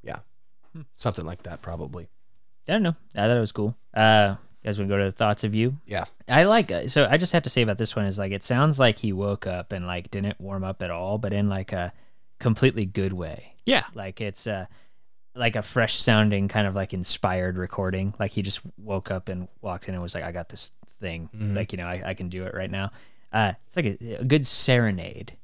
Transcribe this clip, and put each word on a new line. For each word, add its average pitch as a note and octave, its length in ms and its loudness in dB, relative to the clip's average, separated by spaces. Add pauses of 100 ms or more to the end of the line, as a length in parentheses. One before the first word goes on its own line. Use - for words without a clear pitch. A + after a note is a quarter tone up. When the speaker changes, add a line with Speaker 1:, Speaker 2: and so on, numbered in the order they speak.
Speaker 1:
Yeah. - 160 -10 (540)
Speaker 2:
Hmm. D#3+ 80 -14 (120)
Speaker 1:
Something G2 320 -4
like E2+ 180 -10
that, E2+ 180 -12
probably. E2 480 -10 (580)
Speaker 2:
I D#3 60 0
don't G#3+ 100 4
know. E3 120 2 (200)
I G#2 120 -2
thought A#2+ 100 6
it - 20 4
was A2 140 0
cool. G#2+ 220 -2 (200)
Uh, G#2+ 400 8 (260)
you - 60 -6
guys G2+ 100 -4
wanna G2 120 -2
go G2+ 80 2
to G2+ 80 4
the F#2+ 60 2
thoughts G#2 320 2
of G#2+ 120 0
you? B2 220 2 (100)
Speaker 1:
Yeah. F#2+ 180 -4 (220)
Speaker 2:
I C#3 160 8
like, G#3+ 280 4
uh, E2+ 160 -2
so C3+ 220 4
I C#3+ 80 6
just F3 160 2
have E3 100 4
to - 60 -4
say - 140 2
about G#2+ 160 0
this A2 160 -2
one G#2+ 100 0
is, G2 140 -2
like, G2 120 -2
it G2 120 -6
sounds C#3 360 4
like A#2+ 200 6
he G#2 140 -2
woke G2+ 340 -2
up F2+ 240 -6
and, F2+ 160 -6
like, F2+ 240 -6
didn't G2+ 300 -4
warm G2 220 -6
up F#2+ 200 -6
at F2+ 80 -4
all, F#2 260 -4
but A2+ 160 -2
in, G#2 160 2
like, F#2+ 220 -4
a F2+ 220 -4 (460)
completely A2+ 460 2
good F#2+ 280 -2
way. E2 400 -10 (120)
Speaker 3:
Yeah. A#3 180 4 (100)
Speaker 2:
Like, G2 260 -12
it's, G#2 280 -8
uh, F#2+ 180 -4 (680)
like, A#2 200 2
a A2+ 60 -2
fresh A2+ 400 2
sounding, G#2+ 460 4
kind G#2 180 2
of, F#2+ 100 0
like, F#2+ 180 -2
inspired F#2 640 -2
recording. F#2+ 640 -2
Like, G2 120 -2
he G#2+ 100 -2
just G2 200 -4 (160)
woke G2+ 340 -6
up F#2 180 -6
and F2+ 180 -6 (140)
walked F2+ 260 -8
in F#2+ 60 -6
and F2+ 80 -4
was F2 140 -6
like, C#3+ 80 -6
"I E3+ 80 -8
got G#2 180 -8
this - 220 -10 (160)
thing. E2+ 480 -10
Speaker 1:
Mm-hmm. G#2 200 -2
Speaker 2:
Like, G#2 180 -4
you F#2+ 40 -8
know, F2 100 -8
I, F2+ 200 -6
I F#2+ 60 -4
can F#2 160 -8
do F#2 160 -8
it - 100 -10
right F#2+ 160 -6
now." G2 200 -4 (420)
Uh, G#2+ 180 4 (160)
it's - 80 -10
like E3+ 100 0
a, A2 360 -4
a - 20 -4
good C3+ 240 4
serenade. - 960 0